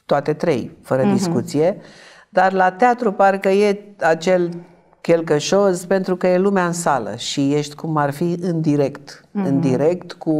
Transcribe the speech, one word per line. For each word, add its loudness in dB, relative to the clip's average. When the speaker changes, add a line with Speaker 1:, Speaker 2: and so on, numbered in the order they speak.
Speaker 1:
toate 0
trei, -4
fără -2
Speaker 2:
Mhm. 2
Speaker 1:
discuție. 0
Dar 2
la 2
teatru 2
parcă 2
e 2
acel 2
chelcășos, 2
pentru 0
că -2
e 4
lumea 2
în -2
sală -2
și -2
ești -4
cum -4
ar 0
fi -4
în -2
direct. -2
În -6
Speaker 2:
Mhm. 0
Speaker 1:
direct 0
cu, -6